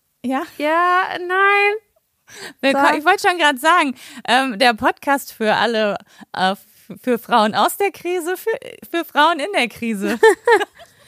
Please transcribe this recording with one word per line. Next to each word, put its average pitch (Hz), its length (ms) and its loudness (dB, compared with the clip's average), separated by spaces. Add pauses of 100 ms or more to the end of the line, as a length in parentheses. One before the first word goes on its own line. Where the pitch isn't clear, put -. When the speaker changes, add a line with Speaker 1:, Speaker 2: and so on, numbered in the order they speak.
(260)
Speaker 1:
ja? 262 160 -4 (160)
Speaker 2:
Ja, 349 440 0 (180)
nein. 392 540 2 (840)
Speaker 1:
Willkommen, 277 280 2
Speaker 2:
Sag. 294 100 2
Speaker 1:
ich 294 60 -6
wollte 392 240 2
schon 359 100 0
grad 294 220 2
sagen, 320 340 2 (320)
ähm, 262 320 0
der 240 160 4
Podcast 277 580 -2
für 214 220 -2
alle, 214 440 0 (380)
äh, 190 160 0
f-, - 140 -12 (340)
für 247 180 -2
Frauen 220 360 2
aus 214 220 0
der 392 160 -2
Krise, 349 440 -6
für, 440 140 -6 (400)
für 330 140 -4
Frauen 311 340 0
in 311 180 -6
der 240 120 0
Krise. 214 560 -6
Speaker 2:
<laughs> 440 40 8 (800)